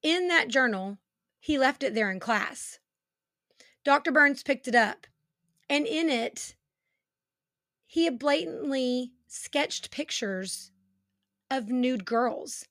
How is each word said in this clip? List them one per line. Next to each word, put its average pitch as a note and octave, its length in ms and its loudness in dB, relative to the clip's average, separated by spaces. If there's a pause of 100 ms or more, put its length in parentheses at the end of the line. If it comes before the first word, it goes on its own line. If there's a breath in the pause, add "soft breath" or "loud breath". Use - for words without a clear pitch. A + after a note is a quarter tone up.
In F4 280 2
that E4 200 2
journal, G#3 500 0 (420)
he D4+ 180 0
left C4 240 2
it C4 120 0
there G#3+ 160 2
in F#3 100 -4
class. - 580 -4 (1040 soft breath)
Doctor C#4+ 280 4
Burns C#4+ 300 4
picked - 260 -2
it A3+ 60 -2
up, A3+ 320 2 (640)
and D4 180 0
in D#4+ 220 0
it, - 460 -4 (1300)
he E4 200 0
had C4 140 0
blatantly C4+ 960 0 (140)
sketched - 640 -6
pictures F#3+ 800 -6 (800)
of B3+ 180 -2
nude B3 380 0
girls. A#3 640 -2